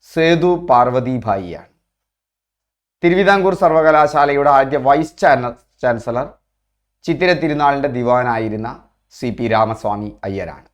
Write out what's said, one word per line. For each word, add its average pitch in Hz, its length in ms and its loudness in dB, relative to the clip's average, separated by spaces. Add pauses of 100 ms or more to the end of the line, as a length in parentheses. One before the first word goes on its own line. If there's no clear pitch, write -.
(100)
സേതു 165 400 2 (200)
പാർവതിഭായിയാണ്. 120 1000 -2 (1300)
തിരുവിതാംകൂർ 190 600 2
സർവകലാശാലയുടെ 151 960 2
ആദ്യ 135 300 0
വൈസ് 151 340 0
ചാന-, 123 300 2 (300)
ചാൻസലർ 120 440 -4 (800)
ചിത്തിര 180 260 0 (100)
തിരുനാളിൻ്റെ 143 540 0
ദിവാനായിരുന്ന 117 760 -2 (480)
സി 123 200 -6
പി 117 160 -4
രാമസ്വാമി 107 560 -2 (160)
അയ്യരാണ്. 87 480 -10